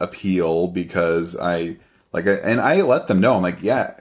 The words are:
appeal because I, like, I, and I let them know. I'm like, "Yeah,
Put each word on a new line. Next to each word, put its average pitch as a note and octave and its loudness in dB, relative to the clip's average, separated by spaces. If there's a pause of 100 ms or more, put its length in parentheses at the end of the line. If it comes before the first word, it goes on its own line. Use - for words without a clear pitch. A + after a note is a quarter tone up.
appeal F2 0
because E2+ -2
I, E2+ -4 (340)
like, F2 -4
I, G2 4
and A2+ 0
I D3 2
let B2+ 2
them F#2+ 4
know. A#2+ 4
I'm F#2+ 0
like, F2+ -2
"Yeah, A2+ -2